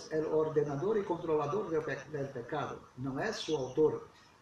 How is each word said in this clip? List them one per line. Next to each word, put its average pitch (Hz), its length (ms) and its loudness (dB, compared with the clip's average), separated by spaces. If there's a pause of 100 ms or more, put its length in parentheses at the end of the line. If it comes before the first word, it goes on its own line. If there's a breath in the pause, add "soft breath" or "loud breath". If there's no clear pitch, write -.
(120)
el 156 220 0
ordenador 156 640 2
e 196 60 2
controlador 165 680 0
del 156 140 2
pe-, 135 260 -4
del 139 200 -4
pecado, 135 520 -6 (160)
não 131 220 -4
é 208 120 0
su 160 240 -2
autor, 135 540 2 (320 loud breath)